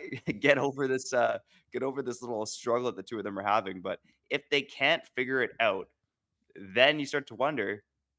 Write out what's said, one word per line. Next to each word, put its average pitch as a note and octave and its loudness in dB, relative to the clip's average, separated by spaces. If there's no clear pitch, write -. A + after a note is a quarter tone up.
<laughs> G#2 -4
get C#3 6
over C#3 0
this, C3 -2
uh, A2+ 4
get A#2+ -4
over C3+ -2
this A#2+ -6
little A#2 -4
struggle A#2+ 0
that A2+ -2
the F#2+ -10
two A#2 -8
of G2+ -4
them G2+ -6
are G2 -6
having. G2 0
But F#2+ -4
if C#3+ -2
they C#3+ 2
can't C#3+ 0
figure C3 0
it A2+ 0
out, G2+ 2
then A#2+ 2
you C#3 -2
start C#3 -4
to A2+ -18
wonder, G#2 -2